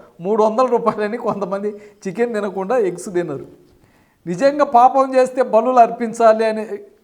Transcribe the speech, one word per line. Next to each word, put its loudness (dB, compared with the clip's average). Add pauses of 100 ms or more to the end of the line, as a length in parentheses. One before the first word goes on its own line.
(220)
మూడు 0
వందల 2
రూపాయలని -2
కొంతమంది -4 (380)
చికెన్ -2
తినకుండా -2
ఎగ్స్ -4
తినరు. -6 (640)
నిజంగా 0
పాపం 2
చేస్తే 2
బలులు 2
అర్పించాలి 2
అనే, -6 (240)